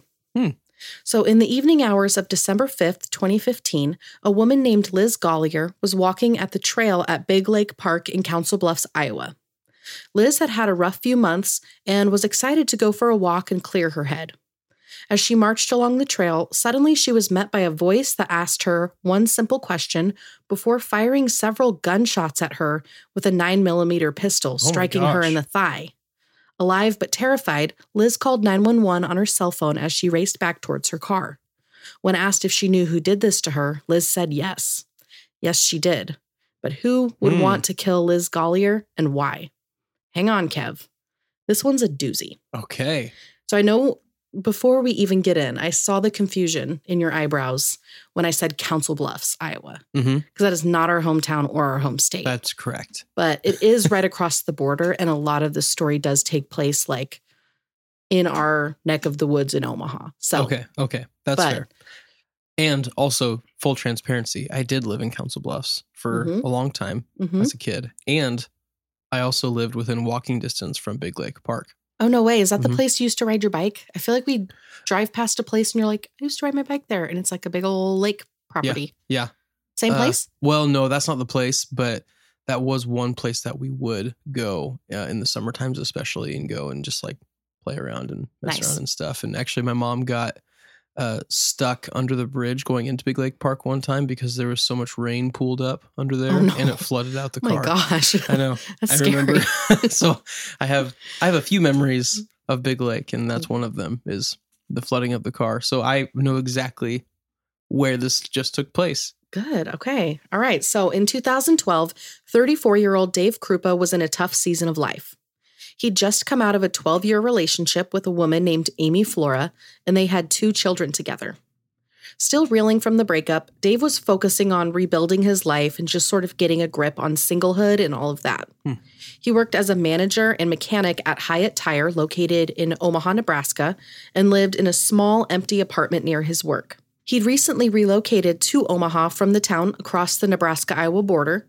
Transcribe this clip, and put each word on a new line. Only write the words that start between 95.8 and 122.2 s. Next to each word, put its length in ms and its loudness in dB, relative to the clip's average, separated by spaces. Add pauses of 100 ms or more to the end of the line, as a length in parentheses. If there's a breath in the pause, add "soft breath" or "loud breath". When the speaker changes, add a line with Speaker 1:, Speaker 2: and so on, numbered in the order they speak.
Speaker 1:
under 200 -4
there, 160 0
Speaker 2:
Oh, 80 4
no. 180 4
Speaker 1:
and 100 2
it 100 -2
flooded 380 -4
out 160 -8
the 120 -10
Speaker 2:
Oh 40 -2
my 60 2
Speaker 1:
car. 100 -2
Speaker 2:
gosh. 640 2
Speaker 1:
I 80 0
know. 220 -2 (100)
Speaker 2:
<laughs> 120 -16
That's 200 2
Speaker 1:
I 40 4
remember. 360 4
<laughs> 0 -
Speaker 2:
scary. 480 2
Speaker 1:
So 320 2 (400 loud breath)
I 60 -2
have, 280 0 (280 loud breath)
I 40 4
have 100 4
a 40 4
few 200 0
memories 640 2 (240)
of 140 -2
Big 200 -2
Lake, 320 -4
and 160 -2
that's 140 -4
Speaker 2:
Mm-hmm. 100 -8
Speaker 1:
one 100 -4
of 120 -8
them 280 -6
is 320 -6 (320)
the 140 -6
flooding 320 -2
of 80 -6
the 100 -6
car. 280 -4
So 200 -2
I 320 -2
know 240 0
exactly 680 -4 (640)
where 280 0
this 240 0
just 340 -6
took 180 -6
place. 420 -2 (160)
Speaker 2:
Good. 380 -4
Okay. 500 -4 (140)
All 80 -2
right. 240 0
So 260 0
in 160 2
two 140 -2
thousand 380 2
twelve, 360 0 (320 loud breath)
thirty-four-year-old 840 4
Dave 260 2
Krupa 400 0
was 140 2
in 100 2
a 60 0
tough 260 -2
season 340 0
of 80 -2
life. 380 -6 (640 loud breath)
He'd 200 0
just 300 0
come 160 2
out 140 4
of 80 2
a 40 0
twelve-year 520 2
relationship 720 0
with 140 -2
a 20 0
woman 320 2
named 360 0
Amy 260 2
Flora, 480 -2 (340 soft breath)
and 100 4
they 100 4
had 240 0
two 220 2
children 380 -2
together. 460 -8 (800 loud breath)
Still 280 2